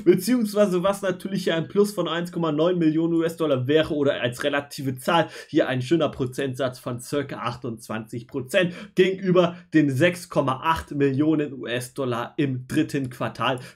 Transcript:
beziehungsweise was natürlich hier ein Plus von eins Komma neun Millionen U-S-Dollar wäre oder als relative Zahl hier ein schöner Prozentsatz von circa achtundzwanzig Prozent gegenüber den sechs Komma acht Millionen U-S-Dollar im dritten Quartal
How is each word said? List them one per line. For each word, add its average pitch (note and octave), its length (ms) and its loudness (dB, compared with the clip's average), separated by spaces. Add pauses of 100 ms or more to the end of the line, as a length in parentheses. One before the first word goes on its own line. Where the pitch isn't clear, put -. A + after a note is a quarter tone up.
beziehungsweise G3+ 800 4
was G3 180 0
natürlich F#3 440 -4
hier F3 100 2
ein D#3+ 140 -2
Plus G3+ 240 2
von E3 160 -2
eins F3 240 -4
Komma E3 180 0
neun E3 260 2
Millionen D#3+ 360 2
U-S-Dollar D#3 540 0
wäre D#3 260 2
oder C#3 260 0
als A#2+ 240 -4
relative C#3+ 540 -4
Zahl E3 320 2 (180)
hier - 220 2
ein B2+ 120 -2
schöner D3+ 280 2
Prozentsatz C3 680 -4
von B2 220 -8
circa C#3 380 -6
achtundzwanzig A2+ 880 -8
Prozent F3 460 -2 (220)
gegenüber F#3 600 2 (180)
den D3+ 180 4
sechs E3+ 360 0
Komma C3+ 340 0
acht E3 300 -2
Millionen D3 640 2
U-S-Dollar B2 840 -4
im C3 320 -2
dritten C#3+ 420 -2
Quartal B2 520 -4 (140)